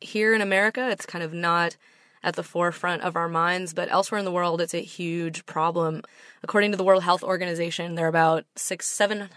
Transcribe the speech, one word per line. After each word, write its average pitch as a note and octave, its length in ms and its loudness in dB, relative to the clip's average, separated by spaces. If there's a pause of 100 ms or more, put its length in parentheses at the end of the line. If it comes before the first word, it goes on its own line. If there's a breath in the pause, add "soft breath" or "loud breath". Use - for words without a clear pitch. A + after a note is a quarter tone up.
here A3 340 2
in A3 60 2
America. G#3 500 2
It's - 160 -4
kind F3 160 -8
of D#3+ 100 -6
not E3+ 440 0 (480 soft breath)
at E3+ 120 -2
the F3 60 -6
forefront F3 600 -2
of F3 140 -2
our E3+ 120 0
minds, E3+ 460 0
but F3 160 -4
elsewhere G3 280 2
in G3+ 60 -2
the F#3 60 -4
world, F3 300 0
it's E3 140 -4
a E3+ 80 -4
huge E3+ 640 -6
problem. D#3+ 580 -2 (400 loud breath)
According G#3 280 2
to G3+ 60 -2
the F#3 80 0
World F#3+ 180 6
Health F3+ 220 2
Organization, F3 720 -4
there E3 120 0
are - 20 4
about D#3+ 360 4 (120)
six, - 300 -6
seven G#3 500 0